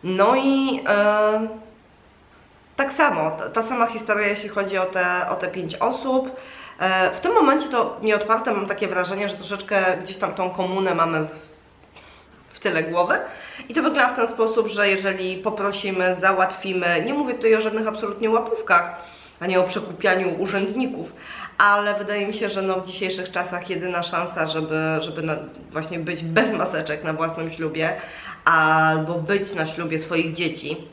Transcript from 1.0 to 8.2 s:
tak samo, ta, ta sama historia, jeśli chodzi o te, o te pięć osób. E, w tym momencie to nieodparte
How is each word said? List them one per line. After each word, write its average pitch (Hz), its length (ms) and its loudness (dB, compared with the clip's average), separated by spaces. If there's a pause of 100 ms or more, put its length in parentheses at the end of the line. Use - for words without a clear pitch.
tak 277 160 0
samo, 170 380 2
ta, - 180 -6
ta 226 140 -2
sama 233 240 0
historia, 214 420 0
jeśli 208 200 -4
chodzi 196 300 -2
o 185 80 2
te, 185 200 0 (240)
o 185 60 0
te 185 120 -4
pięć 180 260 -6
osób. 262 560 0 (480)
E, 185 320 4
w - 100 -8
tym 403 140 2
momencie 294 340 6
to - 340 0
nieodparte 214 520 2